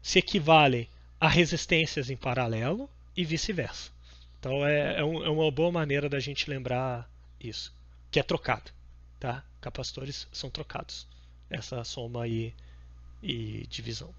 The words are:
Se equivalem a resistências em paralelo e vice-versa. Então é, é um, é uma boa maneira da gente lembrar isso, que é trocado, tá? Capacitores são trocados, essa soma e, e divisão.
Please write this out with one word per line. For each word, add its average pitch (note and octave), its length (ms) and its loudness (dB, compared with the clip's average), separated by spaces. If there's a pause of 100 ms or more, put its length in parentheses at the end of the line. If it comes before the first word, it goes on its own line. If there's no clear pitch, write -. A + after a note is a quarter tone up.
Se - 160 6
equivalem D3 680 6 (320)
a D#3 100 6
resistências D#3+ 840 2
em C3 60 -4
paralelo B2+ 760 -2 (260)
e F3+ 80 0
vice-versa. D#3+ 680 -4 (480)
Então C#3 280 0
é, D3 340 2
é D3 40 2
um, D#3 200 -2
é D#3 60 0
uma D#3 200 4
boa D#3+ 220 2
maneira D3 380 0
da C#3 100 0
gente C#3 300 -4
lembrar B2 600 -2 (300)
isso, - 320 -10 (380)
que D3 100 4
é - 20 0
trocado, - 480 -2 (480)
tá? A#2+ 240 -6 (200)
Capacitores - 680 -8
são - 200 -10
trocados, - 560 -10 (420)
essa A#2+ 360 -6
soma A#2+ 440 -6
e, A2+ 240 -2 (720)
e A2 460 -6
divisão. A#2 500 -10